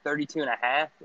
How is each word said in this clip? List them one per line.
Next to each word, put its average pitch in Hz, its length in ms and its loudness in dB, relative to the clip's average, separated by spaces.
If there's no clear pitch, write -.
thirty-two 147 380 -2
and 135 80 0
a 117 100 0
half, 143 300 2